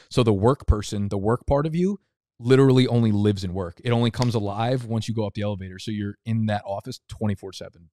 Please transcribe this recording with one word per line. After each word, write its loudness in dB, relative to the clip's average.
so 2
the 4
work 2
person, -2
the -4
work -2
part 0
of -6
you 0
literally 6
only 2
lives 2
in -6
work. -8
It -2
only 2
comes -2
alive -4
once -4
you -6
go -2
up -8
the -8
elevator. -8
So -10
you're -6
in -2
that -2
office -10
twenty-four -6
seven, -20